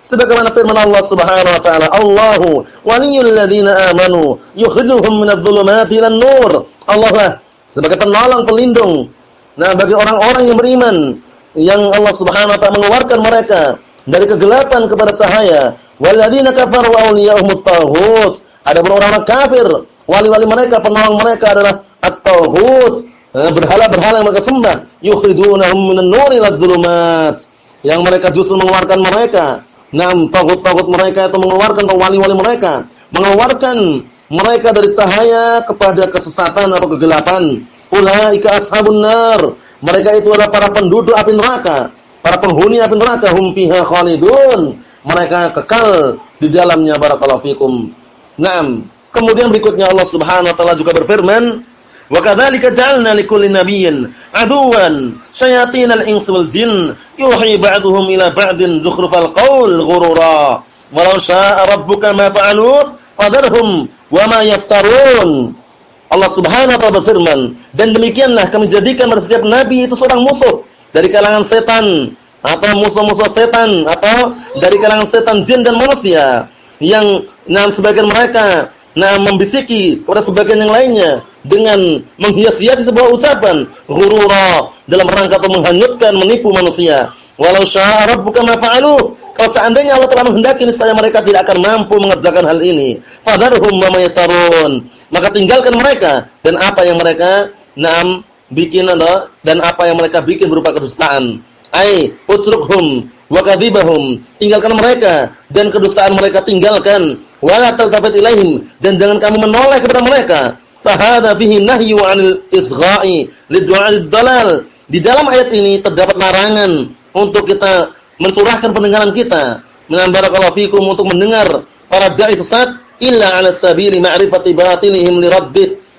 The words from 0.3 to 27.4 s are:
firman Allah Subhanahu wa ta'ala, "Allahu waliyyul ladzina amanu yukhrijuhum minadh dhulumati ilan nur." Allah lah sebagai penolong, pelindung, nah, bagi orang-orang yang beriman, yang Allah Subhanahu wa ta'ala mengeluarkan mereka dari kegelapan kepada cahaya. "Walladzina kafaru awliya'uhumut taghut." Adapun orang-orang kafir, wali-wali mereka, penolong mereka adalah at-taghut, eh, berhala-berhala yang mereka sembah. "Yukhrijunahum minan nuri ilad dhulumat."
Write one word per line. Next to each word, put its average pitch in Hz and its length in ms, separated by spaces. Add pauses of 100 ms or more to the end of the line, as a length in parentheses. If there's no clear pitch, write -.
firman 220 240
Allah 208 240
Subhanahu 185 480
wa 170 160
ta'ala, 160 220 (100)
"Allahu 202 640 (240)
waliyyul 247 480
ladzina 202 400 (160)
amanu 175 480 (160)
yukhrijuhum 220 720
minadh 202 160
dhulumati 208 560
ilan 220 240
nur." 247 480 (160)
Allah 214 300
lah 202 160 (420)
sebagai 156 240
penolong, 233 480
pelindung, 220 640 (480)
nah, 180 160
bagi 190 240
orang-orang 220 480
yang 240 160
beriman, 247 360 (600)
yang 190 320
Allah 208 240
Subhanahu 202 400
wa 202 80
ta'ala 202 160
mengeluarkan 233 480
mereka 220 360 (440)
dari 175 240
kegelapan 240 560
kepada 208 320
cahaya. 180 560 (240)
"Walladzina 220 560
kafaru 247 400 (160)
awliya'uhumut 202 560
taghut." 185 800 (160)
Adapun 170 320
orang-orang 208 320
kafir, 247 400 (400)
wali-wali 214 400
mereka, 240 320
penolong 214 400
mereka 220 400
adalah 202 240 (180)
at-taghut, 196 1040 (320)
eh, 151 160
berhala-berhala 196 720
yang 208 80
mereka 196 160
sembah. 240 280 (280)
"Yukhrijunahum 196 760 (120)
minan 185 160
nuri 254 320
ilad 202 160
dhulumat." 170 880 (400)